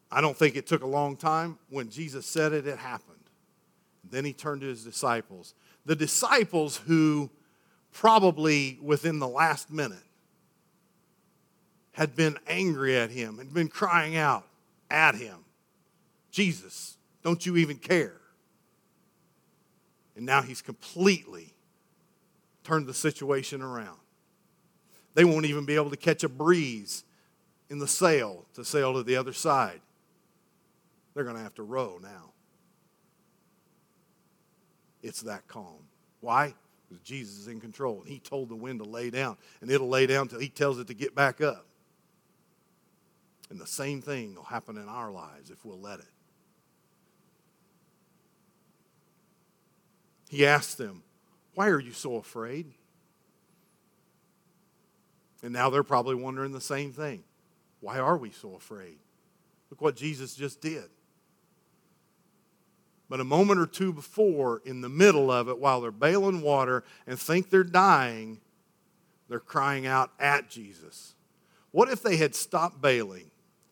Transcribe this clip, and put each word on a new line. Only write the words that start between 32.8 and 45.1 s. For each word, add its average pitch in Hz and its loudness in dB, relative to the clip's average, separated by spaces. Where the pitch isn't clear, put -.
It's 113 -14
that 107 -12
calm. 92 -20
Why? 135 0
Because 87 -20
Jesus 113 -16
is 101 -18
in 113 -14
control. 110 -8
He 139 -18
told 131 -10
the 113 -14
wind 120 -12
to 107 -14
lay 117 -8
down, 120 -4
and - -6
it'll 135 2
lay 131 2
down 135 0
till 117 -12
he 139 -10
tells 139 -2
it 120 -12
to 123 -14
get 135 -8
back 139 2
up. 143 -2
And 98 -16
the 82 -18
same 139 -8
thing 120 -10
will 82 -20
happen 113 -12
in 104 -16
our 113 -10